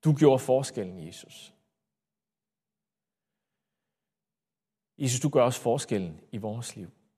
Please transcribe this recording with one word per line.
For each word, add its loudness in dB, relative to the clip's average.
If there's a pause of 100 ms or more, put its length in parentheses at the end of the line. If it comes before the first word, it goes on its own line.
Du 6
gjorde 6
forskellen, -2
Jesus. -20 (3500)
Jesus, -2
du 0
gør 4
også 2
forskellen -4 (120)
i -10
vores -10
liv. -16 (280)